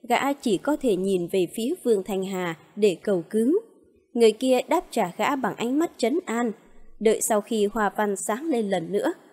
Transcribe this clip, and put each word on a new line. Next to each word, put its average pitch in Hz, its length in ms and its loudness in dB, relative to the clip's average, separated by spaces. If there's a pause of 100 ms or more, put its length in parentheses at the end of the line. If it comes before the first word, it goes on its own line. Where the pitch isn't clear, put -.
gã 254 240 0
chỉ 226 240 -2
có 294 240 -2
thể 226 140 2
nhìn 185 360 -2
về 185 240 0
phía 240 180 -4 (100)
Vương 208 200 2
Thanh 190 200 -4
Hà 185 320 -6 (200)
để 202 280 2
cầu 185 260 0
cứu. 226 240 2 (600)
Người 233 180 6
kia 254 280 2 (100)
đáp 330 220 0
trả 185 260 0
gã 240 180 0
bằng 233 200 -4
ánh 254 240 -2
mắt 339 180 0
trấn 254 280 0
an. 233 260 -2 (480)
Đợi 208 220 4
sau 214 200 2
khi 208 240 0
hoa 208 320 0
văn 208 180 0
sáng 247 300 -6
lên 233 240 0
lần 175 220 -2
nữa 202 220 0 (200)